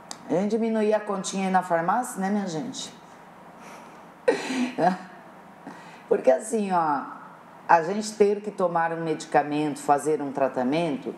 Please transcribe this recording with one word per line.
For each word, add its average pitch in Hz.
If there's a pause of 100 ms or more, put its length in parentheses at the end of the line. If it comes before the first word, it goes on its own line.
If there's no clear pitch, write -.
(280)
a 127
gente 196
diminuir 220
a 208
continha 196
aí 185
na 185
farmácia, 185
né, 190
minha 202
gente? 156 (1300)
<laughs> - (1000)
Porque -
assim, 226
ó, 156 (680)
a 170
gente 208
ter 202
que 208
tomar 170
um 165
medicamento, 147
fazer 143
um 139
tratamento 131